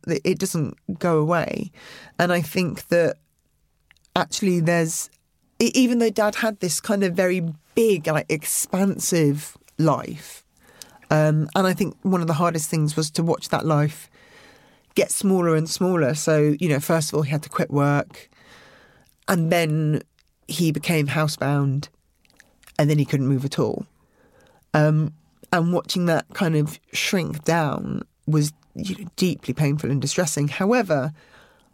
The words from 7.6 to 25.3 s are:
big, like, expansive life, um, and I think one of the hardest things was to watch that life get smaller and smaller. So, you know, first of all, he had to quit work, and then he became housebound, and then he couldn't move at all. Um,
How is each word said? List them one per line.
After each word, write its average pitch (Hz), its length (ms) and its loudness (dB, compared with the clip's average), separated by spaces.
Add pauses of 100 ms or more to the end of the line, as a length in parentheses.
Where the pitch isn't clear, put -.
big, 202 320 2
like, 156 220 0
expansive 160 1300 0 (220)
life, - 640 -2 (640)
um, 156 460 2
and 190 120 2
I 185 60 2
think 165 280 -4
one 185 200 0
of 160 60 -2
the 165 60 0
hardest 165 360 -2
things 151 280 -2
was 156 140 -2
to 165 120 -2
watch - 260 -2
that - 160 0
life 151 440 0 (880)
get 190 140 2
smaller 180 460 2
and 156 140 -2
smaller. 175 460 0
So, 151 440 2
you 185 80 0
know, 143 140 2
first 160 280 0
of 151 60 -4
all, 151 60 0
he 139 100 -2
had 151 120 -2
to - 60 -16
quit - 220 -2
work, 143 580 0 (1000)
and 165 220 2
then 156 500 2 (480)
he 160 240 0
became 151 340 0
housebound, 143 800 0 (920)
and 147 120 4
then 151 80 4
he 139 80 2
couldn't 135 220 0
move 135 180 0
at 143 120 -8
all. - 280 -2 (880)
Um, 156 400 2 (400)